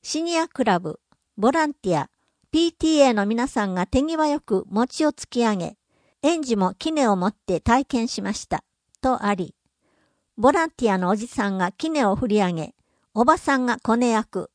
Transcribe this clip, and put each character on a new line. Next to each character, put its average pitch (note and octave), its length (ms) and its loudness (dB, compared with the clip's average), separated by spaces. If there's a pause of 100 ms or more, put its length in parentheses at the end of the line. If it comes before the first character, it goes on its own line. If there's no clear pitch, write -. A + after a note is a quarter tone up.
シ D#4 200 -6
ニ E4+ 160 -2
ア D#4+ 100 -2
ク - 160 -4
ラ G3 140 2
ブ、 E3+ 200 -8 (380)
ボ G#3+ 160 2
ラ D#4+ 140 2
ン D4 80 -6
テ - 160 -6
ィ D#3+ 80 2
ア、 C3+ 100 -4 (420)
ピ E4 180 2
ー E4 40 -4
テ - 140 -4
ィ D#4 140 4
ー C4+ 80 8
エ - 20 4
ー - 20 0
の G3+ 140 0
皆 A#3 220 -2
さ G#3 180 -2
ん F#3 80 -4
が F3+ 120 -2
手 C4 160 0
際 D#4 260 -2
よ D4 120 -2
く F#3+ 300 -4
餅 A#3 340 -2
を D4 80 2
つ - 160 -16
き A#3+ 160 -2
上 G#3+ 120 2
げ、 E3+ 200 -8 (460)
園 E4 180 2
児 B3 160 -2
も F#3 160 2
杵 D#4 340 0
を G#3 100 4
持 F3+ 120 0
っ G#3+ 60 -4
て - 260 -4
体 B3+ 240 2
験 A#3 240 -2
し - 140 -8
ま G3 100 -6
し - 140 -10
た。 - 180 -6 (380)
と B3+ 240 0
あ G#3 80 2
り、 F3+ 200 -8 (840)
ボ B3 140 6
ラ E4 140 2
ン D#4+ 40 -6
テ - 160 -4
ィ G#3 60 4
ア F#3+ 40 2
の F3+ 140 0
お G#3+ 60 2
じ G#3+ 100 -8
さ G3+ 240 -4
ん F#3+ 80 -4
が F#3 120 0
杵 D#4 360 -2
を G3+ 100 2
振 B3+ 120 -4
り G#3 120 2
上 F3+ 140 0
げ、 D#3+ 200 -8 (380)
お A#3 140 2
ば D#4 100 4
さ C#4 220 0
ん B3+ 80 0
が A#3+ 160 0
コ A3+ 140 2
ネ A#3+ 120 2
役。 G#3+ 460 -4